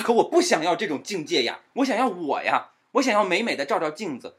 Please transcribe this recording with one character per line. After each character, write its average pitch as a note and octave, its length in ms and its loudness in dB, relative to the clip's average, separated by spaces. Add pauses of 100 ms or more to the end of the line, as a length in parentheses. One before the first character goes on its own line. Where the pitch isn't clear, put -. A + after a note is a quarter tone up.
可 A#3 80 2
我 A3+ 160 4
不 E4+ 140 4
想 E3 200 2
要 E3 140 2
这 G#3+ 100 -4
种 C3+ 160 -4
境 F3+ 220 -6
界 D3 200 0
呀， F#2 160 -4 (160)
我 C4+ 100 2
想 A3 100 0
要 B3+ 100 2
我 D#3+ 360 -4
呀。 C#3+ 300 0 (200)
我 C#4+ 100 2
想 B3+ 100 2
要 G#3 100 4
美 G3 200 0
美 A#3 120 -2
的 - 120 -4
照 G#3 120 0
照 D#3 120 -2
镜 D#3 280 -8
子， - 200 -16